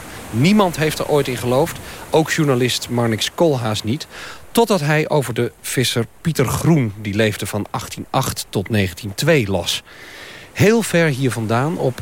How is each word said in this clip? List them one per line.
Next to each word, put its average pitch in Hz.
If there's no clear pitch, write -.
Niemand 180
heeft 156
er -
ooit 143
in 123
geloofd. 123
Ook 156
journalist 127
Marnix 117
Koolhaas 123
niet, 110
totdat 226
hij 151
over 123
de 120
visser -
Pieter 143
Groen, 139
die 107
leefde 107
van 101
achttien -
acht -
tot 98
negentien 98
twee, 143
las. 87
Heel 220
ver 170
hier 131
vandaan, 120
op 135